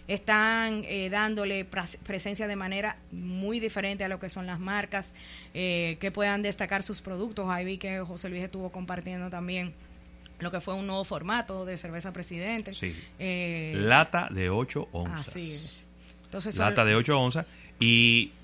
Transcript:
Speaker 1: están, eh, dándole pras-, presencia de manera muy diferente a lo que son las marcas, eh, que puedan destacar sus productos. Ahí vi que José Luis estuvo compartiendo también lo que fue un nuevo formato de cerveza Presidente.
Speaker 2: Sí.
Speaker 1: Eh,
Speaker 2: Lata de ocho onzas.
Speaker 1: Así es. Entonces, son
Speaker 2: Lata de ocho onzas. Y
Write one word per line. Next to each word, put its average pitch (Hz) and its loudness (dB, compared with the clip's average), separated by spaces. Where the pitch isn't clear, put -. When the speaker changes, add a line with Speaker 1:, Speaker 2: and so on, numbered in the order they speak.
Speaker 1:
están, 220 2
eh, 190 -2
dándole 202 0
pras-, 185 -6
presencia 202 -4
de 208 -2
manera 196 -4
muy 185 -4
diferente 202 -2
a 190 0
lo 185 -4
que 190 -8
son 180 -8
las 180 -4
marcas, 196 -4
eh, 175 0
que 196 -2
puedan 202 2
destacar 196 -2
sus - -8
productos. 196 -4
Ahí 180 0
vi 190 -4
que 190 -6
José 180 -8
Luis 180 -4
estuvo 185 -6
compartiendo 180 -6
también 180 -4
lo 170 -4
que 175 -4
fue 185 -4
un 196 -2
nuevo 190 0
formato 190 -2
de 185 -4
cerveza 170 -8
Presidente. 185 -6
Speaker 2:
Sí. 85 -4
Speaker 1:
Eh, 170 -2
Speaker 2:
Lata 147 6
de 92 2
ocho 117 0
onzas. 87 -4
Speaker 1:
Así 170 -4
es. 151 -8
Entonces, 196 -6
son 95 4
Speaker 2:
Lata 110 6
de 107 8
ocho 131 6
onzas. 127 2
Y 117 8